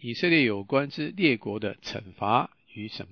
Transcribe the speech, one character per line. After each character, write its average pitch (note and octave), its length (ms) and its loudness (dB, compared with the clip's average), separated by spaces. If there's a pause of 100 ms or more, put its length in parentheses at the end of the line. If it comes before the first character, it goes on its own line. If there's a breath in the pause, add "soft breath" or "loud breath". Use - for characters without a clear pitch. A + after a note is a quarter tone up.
以 A#2+ 120 -8
色 F3 140 -2
列 E3 160 6
有 G2+ 220 0
关 C#3 240 0
之 D3+ 260 -6
列 D#3+ 220 4
国 G#2 240 -6
的 G2+ 140 -4
惩 G#2 360 -10
罚 A2 400 0 (220)
与 G#2 160 -10
审 - 220 -14